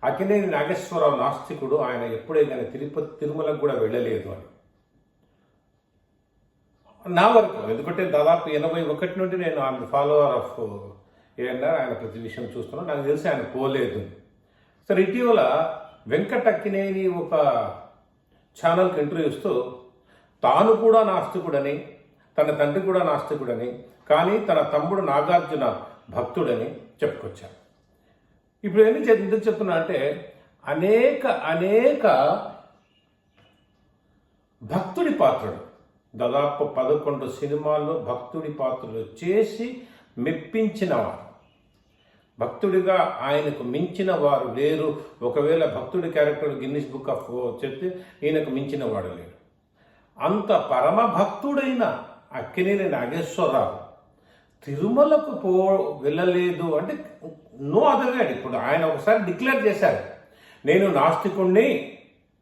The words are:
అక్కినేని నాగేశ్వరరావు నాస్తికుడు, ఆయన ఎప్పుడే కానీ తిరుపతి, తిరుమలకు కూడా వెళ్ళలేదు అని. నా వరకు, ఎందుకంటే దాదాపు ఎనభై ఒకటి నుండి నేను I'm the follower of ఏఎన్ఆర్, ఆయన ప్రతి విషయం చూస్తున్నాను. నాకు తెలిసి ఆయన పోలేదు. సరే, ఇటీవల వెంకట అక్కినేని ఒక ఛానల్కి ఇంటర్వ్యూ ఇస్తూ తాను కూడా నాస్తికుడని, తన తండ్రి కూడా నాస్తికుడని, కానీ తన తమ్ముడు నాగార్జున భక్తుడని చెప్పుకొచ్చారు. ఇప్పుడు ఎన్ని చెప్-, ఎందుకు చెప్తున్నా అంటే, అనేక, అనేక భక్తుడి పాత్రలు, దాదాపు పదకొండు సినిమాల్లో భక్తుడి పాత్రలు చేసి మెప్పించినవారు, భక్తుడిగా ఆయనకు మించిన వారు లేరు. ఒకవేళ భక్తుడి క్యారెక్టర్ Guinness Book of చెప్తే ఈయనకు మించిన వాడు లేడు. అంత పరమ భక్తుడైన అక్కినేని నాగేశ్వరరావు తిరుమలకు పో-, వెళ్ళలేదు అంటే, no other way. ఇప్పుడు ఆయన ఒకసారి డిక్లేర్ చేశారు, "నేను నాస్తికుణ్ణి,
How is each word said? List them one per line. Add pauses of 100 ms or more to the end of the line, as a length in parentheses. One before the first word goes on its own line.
అక్కినేని
నాగేశ్వరరావు
నాస్తికుడు,
ఆయన
ఎప్పుడే
కానీ
తిరుపతి, (140)
తిరుమలకు
కూడా
వెళ్ళలేదు
అని. (2750)
నా
వరకు,
ఎందుకంటే
దాదాపు
ఎనభై
ఒకటి
నుండి
నేను
I'm
the
follower
of (480)
ఏఎన్ఆర్,
ఆయన
ప్రతి
విషయం
చూస్తున్నాను.
నాకు
తెలిసి
ఆయన
పోలేదు. (760)
సరే,
ఇటీవల (340)
వెంకట
అక్కినేని
ఒక (1300)
ఛానల్కి
ఇంటర్వ్యూ
ఇస్తూ (640)
తాను
కూడా
నాస్తికుడని, (500)
తన
తండ్రి
కూడా
నాస్తికుడని, (280)
కానీ
తన
తమ్ముడు
నాగార్జున (300)
భక్తుడని
చెప్పుకొచ్చారు. (1000)
ఇప్పుడు
ఎన్ని
చెప్-,
ఎందుకు
చెప్తున్నా
అంటే, (340)
అనేక,
అనేక (2500)
భక్తుడి
పాత్రలు, (600)
దాదాపు
పదకొండు
సినిమాల్లో
భక్తుడి
పాత్రలు (200)
చేసి (360)
మెప్పించినవారు, (1200)
భక్తుడిగా
ఆయనకు
మించిన
వారు
లేరు. (220)
ఒకవేళ
భక్తుడి
క్యారెక్టర్
Guinness
Book
of (120)
చెప్తే (220)
ఈయనకు
మించిన
వాడు
లేడు. (840)
అంత
పరమ (120)
భక్తుడైన (280)
అక్కినేని
నాగేశ్వరరావు (800)
తిరుమలకు
పో-,
వెళ్ళలేదు
అంటే, (440)
no
other
way.
ఇప్పుడు
ఆయన
ఒకసారి
డిక్లేర్
చేశారు, (600)
"నేను
నాస్తికుణ్ణి, (440)